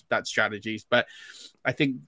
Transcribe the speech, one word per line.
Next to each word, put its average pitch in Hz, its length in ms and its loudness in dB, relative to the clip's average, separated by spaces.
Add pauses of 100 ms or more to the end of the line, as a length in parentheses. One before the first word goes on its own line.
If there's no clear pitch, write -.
that 107 180 0
strategies. 107 640 -2
But 120 160 6 (600)
I 131 80 0
think 135 240 0 (100)